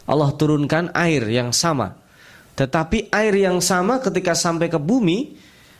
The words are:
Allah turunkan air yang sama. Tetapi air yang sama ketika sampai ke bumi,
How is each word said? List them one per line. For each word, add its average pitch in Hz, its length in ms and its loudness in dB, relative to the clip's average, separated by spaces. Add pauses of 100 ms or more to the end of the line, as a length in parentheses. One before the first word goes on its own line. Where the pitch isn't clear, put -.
Allah 143 240 2
turunkan 151 640 0
air 156 340 0
yang 120 240 -2
sama. 135 400 -2 (640)
Tetapi 165 560 -2
air 208 220 2
yang 180 260 2
sama 196 400 0
ketika 180 320 -2
sampai 165 380 -2
ke 165 80 0
bumi, 208 580 0 (420)